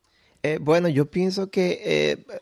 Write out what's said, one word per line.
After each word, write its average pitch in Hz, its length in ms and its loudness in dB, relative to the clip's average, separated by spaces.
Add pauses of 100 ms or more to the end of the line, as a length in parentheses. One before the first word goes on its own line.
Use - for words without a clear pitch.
(440)
Eh, 151 160 -2
bueno, 165 280 2
yo 143 220 2
pienso 190 400 -2
que, 180 340 0
eh, 151 400 0 (180)